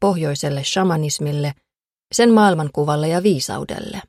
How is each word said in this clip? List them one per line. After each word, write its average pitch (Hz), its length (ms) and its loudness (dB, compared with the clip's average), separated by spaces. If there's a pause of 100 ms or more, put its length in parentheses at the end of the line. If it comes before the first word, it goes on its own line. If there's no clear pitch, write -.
pohjoiselle 147 640 -2
shamanismille, 147 880 -2 (600)
sen 233 180 6
maailmankuvalle 156 760 2
ja 170 140 0
viisaudelle. - 880 -2